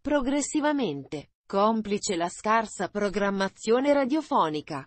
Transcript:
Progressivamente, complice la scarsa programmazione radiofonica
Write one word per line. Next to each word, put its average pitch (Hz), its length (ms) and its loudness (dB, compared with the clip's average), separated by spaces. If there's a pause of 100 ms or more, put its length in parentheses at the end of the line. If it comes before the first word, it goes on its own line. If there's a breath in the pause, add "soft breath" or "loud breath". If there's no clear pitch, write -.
Progressivamente, 277 1300 -2 (160)
complice 208 720 0
la 170 100 0
scarsa 214 640 -2
programmazione 202 1040 0
radiofonica 220 920 0